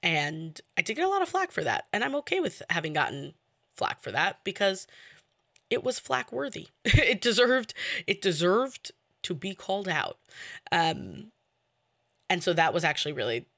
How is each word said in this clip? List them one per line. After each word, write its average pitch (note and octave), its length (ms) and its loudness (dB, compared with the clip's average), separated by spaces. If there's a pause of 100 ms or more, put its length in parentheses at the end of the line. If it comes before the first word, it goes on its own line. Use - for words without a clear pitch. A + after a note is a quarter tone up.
And D#3 580 -2 (180)
I - 40 -2
did A3 140 -2
get D#4+ 100 0
a F#4+ 40 2
lot G4 120 0
of F4 80 -2
flack F#4 220 -2
for - 120 -4
that, A2 300 -2
and G#3+ 100 0
I'm C4+ 120 -4
okay F4 260 -2
with B3+ 280 -6
having D#3+ 220 -4
gotten C#3+ 440 -2 (380)
flack - 280 -4
for - 100 -10
that D#3+ 320 -2
because G3 420 -2 (840)
it - 140 0
was B3+ 140 -2
flack - 340 -2
worthy. B3+ 440 -8
<laughs> - 100 -10
It - 360 6
deserved, A#3+ 520 4 (320)
it G3 160 0
deserved F#3+ 680 2 (300)
to - 120 -4
be F#3+ 220 -6
called G3 320 -4
out. D#3 300 -2 (540)
Um, E3 560 0 (1000)
and F3 140 0
so F3+ 100 2
that D#3+ 200 4
was E3 100 2
actually D3+ 300 0
really A#2+ 320 -2 (120)